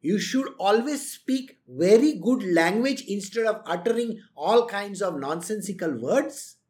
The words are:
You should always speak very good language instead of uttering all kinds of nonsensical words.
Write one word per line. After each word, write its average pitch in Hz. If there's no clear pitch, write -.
You 185
should 262
always 233
speak -
very 208
good 226
language 190
instead 208
of 220
uttering 226
all 220
kinds 202
of 180
nonsensical 170
words. 175